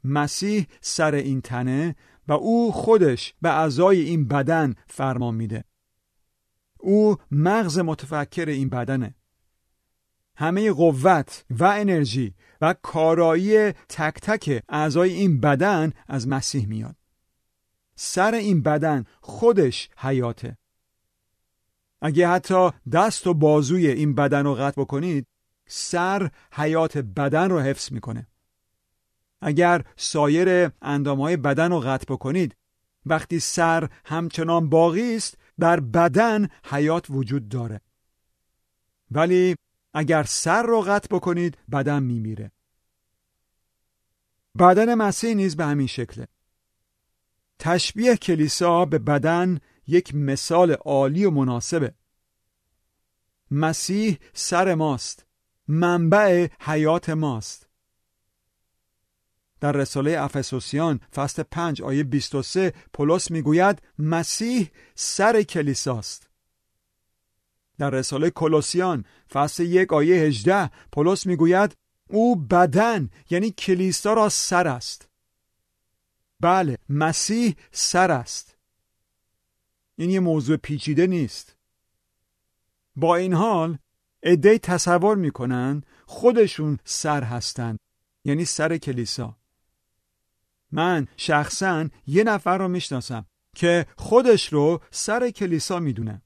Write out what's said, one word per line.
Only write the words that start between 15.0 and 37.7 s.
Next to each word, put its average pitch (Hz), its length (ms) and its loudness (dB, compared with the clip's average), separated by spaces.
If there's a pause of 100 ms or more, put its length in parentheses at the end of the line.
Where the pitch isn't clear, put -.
این 170 280 2
بدن 156 520 2 (140)
از 127 220 -6
مسیح 135 380 -4
میاد. 110 300 -8 (1000)
سر 202 400 0
این 202 280 2
بدن 151 420 0 (160)
خودش 196 760 2
حیاته. 120 640 -6 (1400)
اگه 160 280 2
حتی 180 420 2 (220)
دست 190 340 0
و 175 80 2
بازوی 151 520 4
این 143 280 0
بدن 143 300 0
رو 143 100 0
قطع 139 280 -4
بکنید، 139 440 -4 (400)
سر 180 640 -4 (220)
حیات 156 460 0
بدن 143 520 0
رو 170 100 2
حفظ 135 320 -4
می‌کنه. 117 340 -10 (1120)
اگر 170 440 2 (120)
سایر 175 760 2 (120)
اندام‌های 143 540 -2
بدن 147 340 0
رو 170 100 0
قطع 131 340 -4
بکنید، 143 420 -4 (500)
وقتی 156 340 -2
سر 165 500 0 (140)
همچنان 165 640 -2
باقی 170 480 2
است، - 220 -10 (220)
در 165 200 4
بدن 175 680 2 (160)
حیات 151 460 -2
وجود 135 380 -4
داره. 113 320 -8 (1300)